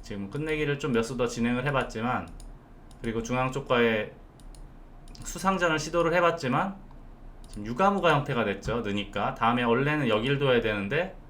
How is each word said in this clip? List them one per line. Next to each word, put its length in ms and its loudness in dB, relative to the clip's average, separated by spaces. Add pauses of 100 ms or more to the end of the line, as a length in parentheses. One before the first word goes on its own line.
지금 280 -10
끝내기를 480 -2
좀 140 -2
몇 100 4
수 140 -4
더 100 2
진행을 400 0
해봤지만, 640 -2 (720)
그리고 220 -2
중앙 280 0
쪽과의 640 2 (1080)
수상전을 560 2
시도를 360 2
해봤지만 640 2 (720)
지금 180 -10
유가무가 480 4
형태가 300 0
됐죠. 360 -2
느니까 540 -2
다음에 280 2
원래는 460 2
여길 300 2
둬야 220 4
되는데 560 -2 (140)